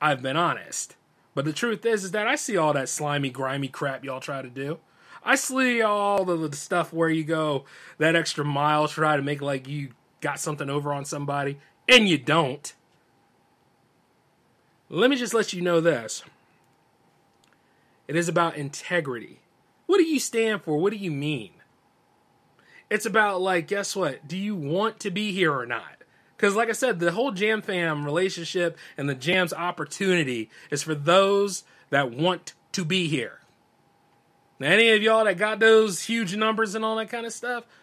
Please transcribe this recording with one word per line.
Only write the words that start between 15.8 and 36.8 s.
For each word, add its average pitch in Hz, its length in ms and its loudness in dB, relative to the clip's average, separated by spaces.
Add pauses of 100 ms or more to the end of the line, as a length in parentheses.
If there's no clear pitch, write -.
this. 131 420 -2 (1800)
It 143 80 -6
is 170 140 0
about 165 280 0
integrity. 143 800 -6 (460)
What 381 120 4
do 359 60 6
you 320 160 2
stand 226 420 -2
for? 151 160 -2
What 190 140 2
do 226 80 -8
you 196 100 -6
mean? 143 420 -4 (1400)
It's 208 160 -2
about, 202 360 2
like, 180 260 0
guess 202 280 -4
what? 147 320 -4
Do 170 100 -8
you 202 180 -4
want 185 440 -2
to 208 100 -6
be 202 220 -4
here 165 260 2
or 120 80 -6
not? 110 380 -10 (340)
'Cause 202 180 2
like 226 120 2
I 226 60 -2
said, 214 260 0
the 170 140 2
whole 247 180 0
Jam 208 300 0
Fam 165 420 -2
relationship 170 760 -2 (200)
and 143 120 -2
the 135 60 -2
Jam's 170 380 2
opportunity 165 960 -2 (200)
is 143 140 -4
for 156 100 -4
those 196 680 2 (260)
that 139 220 2
want 170 420 -2 (200)
to 190 100 -4
be 170 240 0
here. 127 320 -4 (1200)
Now, 135 80 -4
any 220 240 6
of 214 100 6
y'all 220 220 4
that 196 140 2
got 214 220 -2
those 220 440 6
huge 220 320 -2
numbers 220 400 0
and 220 80 -2